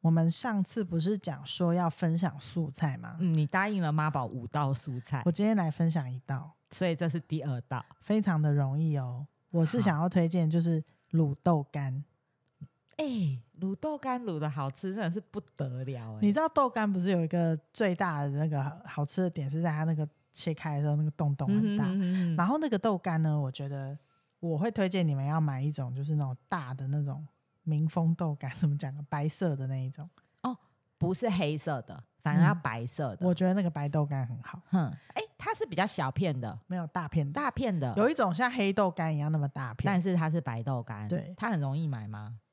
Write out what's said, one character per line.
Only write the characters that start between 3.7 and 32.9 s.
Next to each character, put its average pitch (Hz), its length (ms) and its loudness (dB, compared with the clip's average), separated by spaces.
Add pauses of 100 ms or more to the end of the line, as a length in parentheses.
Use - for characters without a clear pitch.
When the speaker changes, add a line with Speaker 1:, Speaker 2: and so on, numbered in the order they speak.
Speaker 2:
了 156 100 2
妈 151 160 2
宝 135 200 -2
五 120 180 -8
道 139 260 0
素 127 280 -4
菜。 127 260 -4
Speaker 1:
我 175 60 4
今 175 120 0
天 214 140 4
来 165 140 0
分 165 180 2
享 156 180 -2
一 127 200 -8
道。 139 260 -6 (160)
Speaker 2:
所 - 180 -2
以 170 80 0
这 165 140 0
是 156 120 -2
第 156 200 -4
二 139 200 -2
道。 123 220 -6 (180)
Speaker 1:
非 214 200 2
常 185 180 2
的 151 140 4
容 143 260 2
易 156 200 2
哦。 127 260 -6 (240)
我 165 160 4
是 226 160 2
想 175 180 4
要 170 80 2
推 170 220 4
荐 170 180 4
就 165 140 4
是 165 220 2 (300)
卤 156 280 4
豆 160 300 4
干。 139 320 -4 (560)
Speaker 2:
好。 - 80 -16 (300)
哎， 208 420 0 (200)
卤 190 160 -2
豆 302 220 -4
干 254 240 -4
卤 196 160 -4
的 151 100 -2
好 139 220 -4
吃 190 240 -6
真 214 100 -4
的 170 80 0
是 190 80 -2
不 - 220 -10 (140)
得 131 300 -6
了 117 320 -8
哎。 - 40 -10
Speaker 1:
你 208 100 6
知 202 60 4
道 320 100 4
豆 277 220 4
干 214 240 0
不 185 60 0
是 180 100 2
有 175 140 4
一 160 40 0
个 165 320 2 (140)
最 190 220 2
大 165 260 0
的 143 80 0
那 143 180 0
个 143 380 -2
好 - 180 -4
吃 185 200 0
的 180 60 2
点 147 200 -4
是 156 140 -2
在 165 80 2
它 151 140 0
那 165 100 2
个 151 120 -2 (240)
切 - 220 -2
开 151 220 -4
的 143 80 2
时 151 40 2
候 147 80 4
那 147 60 2
个 156 80 2
洞 147 260 0
洞 139 120 -2
很 208 280 4
大， 208 100 2
Speaker 2:
嗯 - 20 0
哼 185 120 0
哼 - 0 -
哼 185 160 2
哼。 175 200 2
Speaker 1:
然 170 100 2
后 269 140 2
那 311 100 0
个 226 80 2
豆 208 180 2
干 170 280 0
呢， 151 160 2
我 135 120 -2
觉 139 160 -8
得 139 300 -8 (440)
我 165 160 0
会 214 140 0
推 202 160 2
荐 185 180 2
你 151 80 4
们 135 120 0
要 156 160 2
买 139 200 0
一 143 80 0
种 131 240 -6
就 135 80 -4
是 151 140 -2
那 147 80 2
种 131 100 -4 (140)
大 135 260 -6
的 131 140 -8
那 147 160 0
种 143 240 -6 (380)
屏 156 240 2
风 165 260 2
豆 160 180 -2
干， 139 220 -8
怎 160 140 2
么 143 80 0
讲 139 180 -6
啊？ 147 140 -10
白 147 180 -2
色 160 260 0
的 135 140 -4
那 131 100 -4
一 131 120 -4
种。 151 200 -12 (340)
Speaker 2:
哦， 254 140 -4 (400)
不 175 160 2
是 233 160 0
黑 165 280 2
色 143 240 -4
的， - 200 -14 (220)
反 156 160 4
而 170 80 8
要 208 80 4
白 117 300 -4
色 123 320 -4